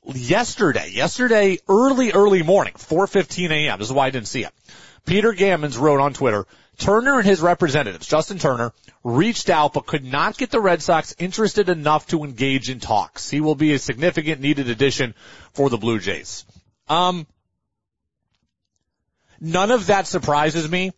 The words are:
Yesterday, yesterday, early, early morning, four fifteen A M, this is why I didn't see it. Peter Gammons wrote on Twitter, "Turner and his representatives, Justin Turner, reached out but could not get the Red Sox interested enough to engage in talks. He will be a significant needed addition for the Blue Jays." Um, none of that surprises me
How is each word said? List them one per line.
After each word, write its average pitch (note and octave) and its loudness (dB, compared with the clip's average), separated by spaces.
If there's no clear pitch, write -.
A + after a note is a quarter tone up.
Yesterday, C3+ 0
yesterday, G3 2
early, B3 4
early G3 4
morning, D#3 2
four F3 0
fifteen F3+ -2
A D3+ 0
M, G2+ -4
this G#2 -6
is C3 -6
why C3+ 2
I - -2
didn't B2 -8
see A2+ -6
it. - -16
Peter G3+ 2
Gammons E3 0
wrote C#3+ 4
on C#3 0
Twitter, G#2+ 0
"Turner A#3+ 2
and G#3 2
his F#3+ 4
representatives, D3 0
Justin D#3+ -2
Turner, A#2+ -2
reached D#3 0
out D3+ 2
but - -4
could C#3+ -6
not C#3+ -4
get - -6
the A#3 0
Red F3 0
Sox D#3+ 0
interested G3 -2
enough D3+ 0
to D#3+ -2
engage C3+ -4
in B2+ -10
talks. - -4
He C#3+ -4
will D#3 0
be D3+ 2
a C#3 0
significant D3 -4
needed C#3 -2
addition A#2+ -2
for C#3 0
the A#2 -2
Blue A2+ -2
Jays." F2+ -8
Um, F3 -2
none F3+ -2
of A3 0
that G3 2
surprises D3+ 0
me F#3 -2